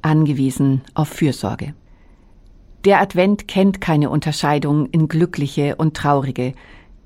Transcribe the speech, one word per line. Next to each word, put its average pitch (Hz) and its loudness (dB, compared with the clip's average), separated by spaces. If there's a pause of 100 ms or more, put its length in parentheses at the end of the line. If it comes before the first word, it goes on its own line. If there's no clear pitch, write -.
angewiesen 135 2 (120)
auf 151 -2
Fürsorge. - -4 (1120)
Der 190 6
Advent 196 0
kennt 190 2
keine 147 2
Unterscheidung 147 0
in 156 0
Glückliche 156 -2
und 156 -2
Traurige. 135 -2 (520)